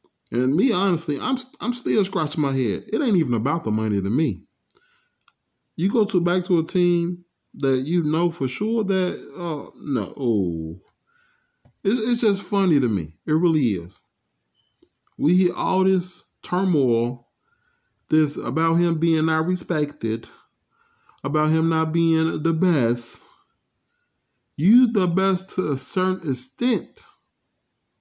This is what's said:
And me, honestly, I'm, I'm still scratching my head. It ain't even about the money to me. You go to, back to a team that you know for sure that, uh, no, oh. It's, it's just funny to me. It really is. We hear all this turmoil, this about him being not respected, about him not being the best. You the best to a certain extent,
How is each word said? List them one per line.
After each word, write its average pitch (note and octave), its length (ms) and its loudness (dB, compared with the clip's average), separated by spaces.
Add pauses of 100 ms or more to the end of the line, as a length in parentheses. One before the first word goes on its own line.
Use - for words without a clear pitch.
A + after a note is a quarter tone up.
(300)
And B2+ 260 0
me, A3+ 160 2
honestly, F3+ 480 0
I'm, B3 180 -2 (220)
I'm A#3+ 120 -2
still A#3 320 0
scratching D#3 380 -2
my C#3 100 0
head. A#2+ 400 -2
It - 80 0
ain't A#3 160 2
even B2+ 180 2
about C#3 300 -2
the A2 60 -2
money G#2+ 320 0
to G2 80 -2
me. B2 320 -2 (1300)
You F#3+ 140 0
go A3 160 2
to, F#3+ 140 0
back F3 260 0
to F3+ 120 2
a D#3+ 60 2
team F3 600 0 (300)
that C3+ 320 0
you E3+ 160 2
know D#3+ 280 0
for C#3 180 -4
sure A3 360 -2
that, F#3 300 -2 (240)
uh, D#3 380 -8
no, A#2+ 420 -4
oh. F2+ 600 -2 (1040)
It's, A#3 160 0
it's A#3+ 200 -2
just G3+ 220 0
funny F#3 380 2
to B2 80 2
me. E2+ 260 -4 (120)
It D3+ 60 -2
really D#3+ 300 2 (120)
is. F2 260 -10 (1160)
We D#3 180 2
hear F#3 200 2
all F3+ 300 0
this F#3 400 -2 (180)
turmoil, C3+ 840 0 (800)
this D3+ 280 2
about D#3+ 400 0
him E3+ 220 2
being D#3+ 280 2
not D#3+ 200 0
respected, D3 800 -4 (1000)
about D3+ 260 0
him D#3+ 180 2
not D#3+ 240 0
being E3 500 0
the E3 100 0
best. D3 680 0 (1400)
You A3 360 6
the F#3+ 140 2
best F#3 500 0
to F3 160 0
a C3+ 40 -2
certain F#3 540 -2
extent, - 720 -4 (960)